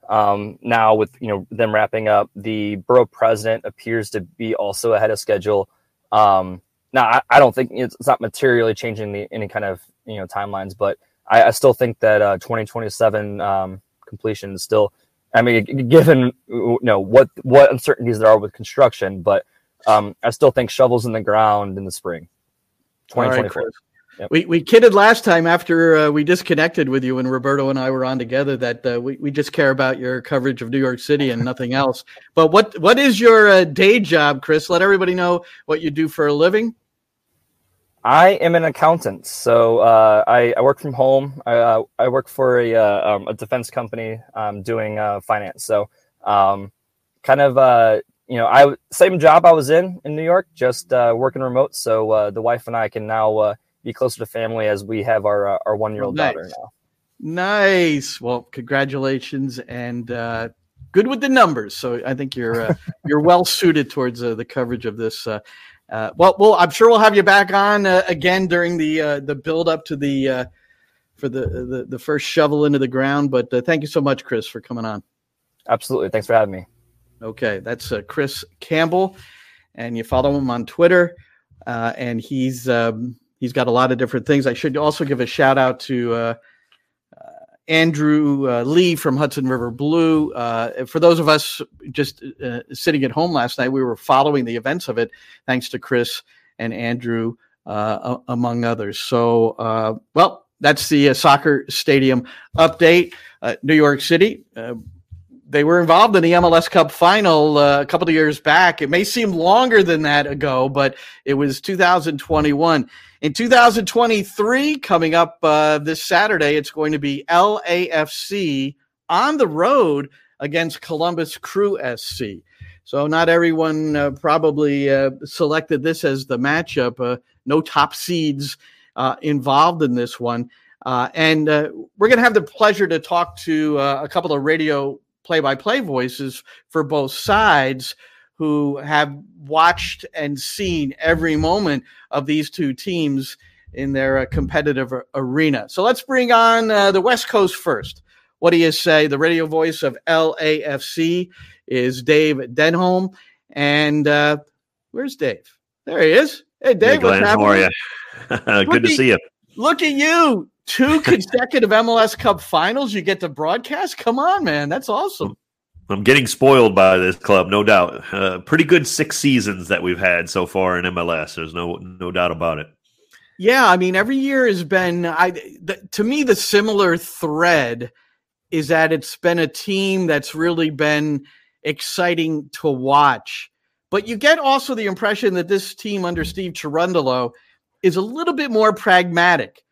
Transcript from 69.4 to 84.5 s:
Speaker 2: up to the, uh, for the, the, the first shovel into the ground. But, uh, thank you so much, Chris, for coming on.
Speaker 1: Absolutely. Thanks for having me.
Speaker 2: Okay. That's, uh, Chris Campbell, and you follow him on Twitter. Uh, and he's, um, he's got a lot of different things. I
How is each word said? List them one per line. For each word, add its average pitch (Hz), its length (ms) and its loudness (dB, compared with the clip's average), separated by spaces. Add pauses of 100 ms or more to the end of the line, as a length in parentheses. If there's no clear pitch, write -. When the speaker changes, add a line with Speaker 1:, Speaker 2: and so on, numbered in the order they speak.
Speaker 2:
up 160 180 -2
to 156 100 -8
the, 139 320 -2
uh, 127 160 -4 (720)
for 139 120 -8
the, 127 120 -6
the, 127 480 -8
the 131 100 -12
first 147 260 -6
shovel 151 400 0
into 143 140 2
the 131 80 0
ground. 135 460 -2
But, 123 200 -2
uh, 123 100 -2
thank 160 200 -2
you - 60 -10
so 160 120 -2
much, 139 240 -2
Chris, 110 220 -6
for 113 140 -14
coming 117 240 -12
on. 107 180 -8 (640)
Speaker 1:
Absolutely. 113 420 -2
Thanks 107 180 -4
for 117 60 2
having 104 200 2
me. 92 120 -14 (540)
Speaker 2:
Okay. 113 380 -6
That's, 113 320 -12
uh, 104 120 -6
Chris - 420 -8 (160)
Campbell, 170 560 -2 (580)
and 117 220 -10
you 113 80 -8
follow 139 340 0
him 135 120 -4
on 120 160 -6
Twitter. 175 500 2 (500)
Uh, 117 300 -6
and 120 240 -6
he's, 127 480 -6
um, 117 480 -2 (220)
he's 127 140 -6
got 127 140 -2
a 123 60 -2
lot 123 200 2
of 120 60 -2
different 123 260 -4
things. 143 220 0
I 123 80 0